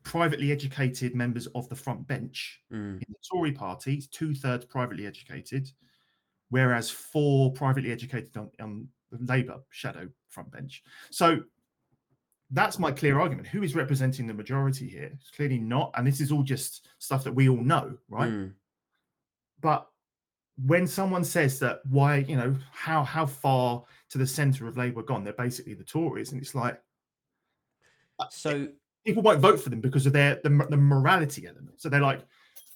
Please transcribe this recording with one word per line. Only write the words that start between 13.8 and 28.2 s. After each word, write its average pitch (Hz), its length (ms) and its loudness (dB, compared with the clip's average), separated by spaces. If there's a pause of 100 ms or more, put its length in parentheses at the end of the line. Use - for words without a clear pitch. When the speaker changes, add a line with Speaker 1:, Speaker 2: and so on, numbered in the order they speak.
Speaker 1:
the 110 80 -8
majority 135 520 -2
here? 90 280 -12
It's - 160 -20
clearly 139 280 -2
not. 117 360 -2
And 123 120 -2
this 139 140 2
is 143 100 -2
all 147 120 2
just - 440 -6 (120)
stuff 135 260 -4
that 87 80 -6
we 135 160 6
all 123 140 4
know, 139 340 2 (140)
right? 113 200 -2
Speaker 2:
Mm. 98 220 -6 (1080)
Speaker 1:
But 156 260 0 (680)
when 165 280 4
someone 185 380 0
says 143 360 2
that, 123 260 -2
why, 139 300 4
you 143 200 0
know, 127 180 0 (160)
how, 156 340 -2
how 160 200 -2
far 127 640 0 (240)
to - 80 -6
the 131 80 2
centre 135 420 0
of 117 80 -12
Labour 123 260 -4
gone? 110 220 -4
They're 104 80 -6
basically 123 400 -6
the - 120 -14
Tories. 139 480 -4
And 135 100 -8
it's - 120 -12
like, 120 240 -4 (1400)
uh, - 100 -8